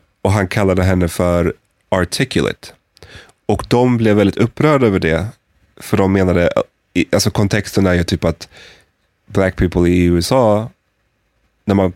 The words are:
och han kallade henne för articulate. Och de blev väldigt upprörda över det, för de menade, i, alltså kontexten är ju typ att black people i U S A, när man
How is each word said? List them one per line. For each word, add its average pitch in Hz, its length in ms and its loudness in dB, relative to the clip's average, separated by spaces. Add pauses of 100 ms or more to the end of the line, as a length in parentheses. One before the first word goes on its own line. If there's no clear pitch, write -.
(220)
och 98 100 0
han 98 160 0
kallade 92 360 0
henne 90 240 2
för 87 460 -2 (360)
articulate. - 800 -4 (760)
Och - 220 -2
de 123 300 2
blev 110 200 2
väldigt 101 200 2
upprörda 135 500 0
över 95 120 0
det, 82 260 0 (520)
för - 200 -4
de 95 160 2
menade, 90 360 2 (440)
i, - 180 0
alltså - 200 0
kontexten 101 560 0
är 90 60 2
ju 87 100 0
typ - 220 -4
att - 240 -4 (800)
black 95 280 -2
people 87 340 0
i 90 140 2
U 87 140 2
S 82 140 -4
A, 110 380 0 (960)
när 101 80 2
man 95 200 2